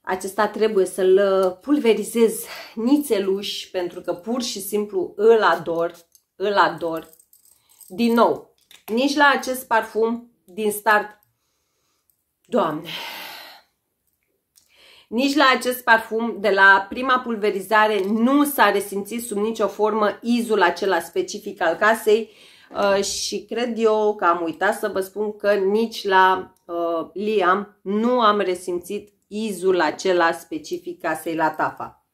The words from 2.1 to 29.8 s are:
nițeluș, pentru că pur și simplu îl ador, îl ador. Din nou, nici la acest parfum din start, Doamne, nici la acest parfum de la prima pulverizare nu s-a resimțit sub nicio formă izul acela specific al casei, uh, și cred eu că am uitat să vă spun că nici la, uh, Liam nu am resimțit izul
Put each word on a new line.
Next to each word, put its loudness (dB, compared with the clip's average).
nițeluș, -2
pentru -6
că -6
pur -6
și -8
simplu -4
îl 6
ador, 0
îl -2
ador. 0
Din 0
nou, 2
nici 0
la 6
acest -6
parfum -2
din -4
start, 0
Doamne, -4
nici -2
la 4
acest -4
parfum 2
de 2
la 6
prima -2
pulverizare 0
nu 2
s-a 4
resimțit -4
sub -6
nicio -2
formă 0
izul 0
acela 0
specific -8
al 0
casei, 2
uh, 0
și -8
cred -6
eu 2
că -6
am 2
uitat -2
să -4
vă -4
spun -6
că 0
nici 0
la, 2
uh, -4
Liam -2
nu 0
am 4
resimțit -6
izul -2